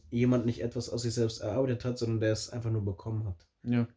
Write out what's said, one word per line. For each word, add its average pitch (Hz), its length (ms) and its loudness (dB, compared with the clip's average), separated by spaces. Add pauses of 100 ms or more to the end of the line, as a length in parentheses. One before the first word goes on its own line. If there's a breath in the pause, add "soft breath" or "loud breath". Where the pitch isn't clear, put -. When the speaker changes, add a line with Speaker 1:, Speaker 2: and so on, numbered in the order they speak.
(100)
Speaker 1:
jemand 120 360 4
nicht 120 160 0
etwas 117 260 -4
aus 117 140 -2
sich 117 120 0
selbst 113 260 0
erarbeitet 123 440 0
hat, 127 140 -2
sondern 113 220 0
der 110 120 4
es - 180 -4
einfach 113 200 -4
nur 107 140 0
bekommen 110 420 -4
hat. 90 200 -8 (180)
Speaker 2:
Ja. 120 220 2 (100)